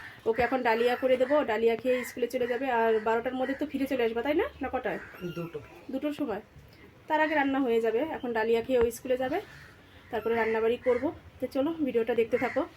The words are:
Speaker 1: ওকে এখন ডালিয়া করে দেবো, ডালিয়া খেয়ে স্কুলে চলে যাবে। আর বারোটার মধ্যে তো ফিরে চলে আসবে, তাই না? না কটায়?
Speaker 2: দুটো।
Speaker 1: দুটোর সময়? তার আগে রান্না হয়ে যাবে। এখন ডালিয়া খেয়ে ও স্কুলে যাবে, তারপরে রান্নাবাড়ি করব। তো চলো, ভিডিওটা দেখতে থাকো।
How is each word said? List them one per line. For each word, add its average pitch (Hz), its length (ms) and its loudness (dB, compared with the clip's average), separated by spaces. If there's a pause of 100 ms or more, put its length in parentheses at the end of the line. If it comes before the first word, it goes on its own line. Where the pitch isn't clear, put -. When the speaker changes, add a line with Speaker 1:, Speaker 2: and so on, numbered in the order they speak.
(260)
Speaker 1:
ওকে 226 160 0
এখন 247 200 0
ডালিয়া 240 340 2
করে 254 220 2
দেবো, 269 260 2
ডালিয়া 226 320 2
খেয়ে 254 280 0
স্কুলে 240 240 -4
চলে 240 200 -2
যাবে। 254 240 -2
আর 226 280 4
বারোটার 233 360 0
মধ্যে 262 240 -2
তো 294 60 0
ফিরে 277 200 -4
চলে 254 180 0
আসবে, 226 180 0
তাই 277 120 0
না? 349 100 2 (180)
না 254 100 -4
কটায়? 220 280 -4 (360)
Speaker 2:
দুটো। 165 240 -8 (320)
Speaker 1:
দুটোর 294 220 -4
সময়? 226 280 -6 (680)
তার 311 140 2
আগে 311 140 2
রান্না 277 240 2
হয়ে 233 220 2
যাবে। 226 180 2
এখন 262 340 -4
ডালিয়া 226 280 2
খেয়ে 247 180 2
ও 233 120 4
স্কুলে 254 260 -4
যাবে, 262 240 -2 (680)
তারপরে 226 240 -2
রান্নাবাড়ি 220 420 2
করব। 254 340 0 (280)
তো 254 80 -4
চলো, 285 260 0
ভিডিওটা 247 420 0
দেখতে 226 220 2
থাকো। 262 280 -2 (120)